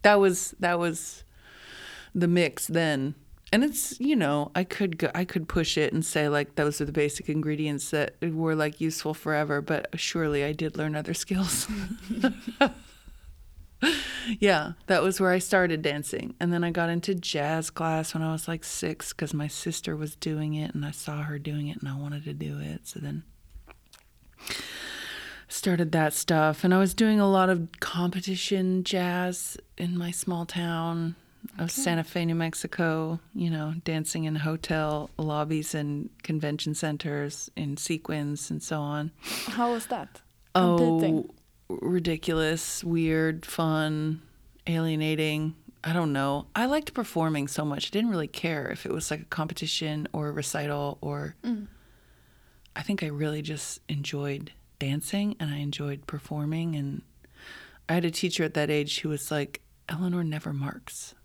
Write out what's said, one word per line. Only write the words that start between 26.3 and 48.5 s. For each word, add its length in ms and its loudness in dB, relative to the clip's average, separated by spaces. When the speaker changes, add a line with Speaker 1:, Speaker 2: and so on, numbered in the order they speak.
Speaker 1:
And 100 8
I 60 8
was 160 4
doing 240 6
a 100 6
lot 220 6
of 160 2
competition 1000 0
jazz 760 0
in 180 -2
my 140 -2
small 380 -2
town 680 -2
of 60 0
Speaker 2:
Okay. 180 -2
Speaker 1:
Santa 200 2
Fe, 220 -2
New 80 2
Mexico, 840 0
you 160 0
know, 320 -2
dancing 400 -2
in 140 0
hotel 800 0
lobbies 580 0
and 340 -2
convention 500 -2
centers 840 -4
in 220 -4
sequins 720 -4
and 140 -4
so 160 -4
on. 320 -4
Speaker 2:
How 220 0
was 160 -2
that? 340 -8
Speaker 1:
Oh, 220 8
Speaker 2:
Competing? 520 4
Speaker 1:
ridiculous, 1160 0
weird, 600 2
fun, 800 0
alienating. 880 0
I 100 -2
don't 200 2
know. 320 0
I 120 2
liked 260 0
performing 540 0
so 180 -2
much. 220 -2
I 20 -8
didn't 220 0
really 160 0
care 420 -4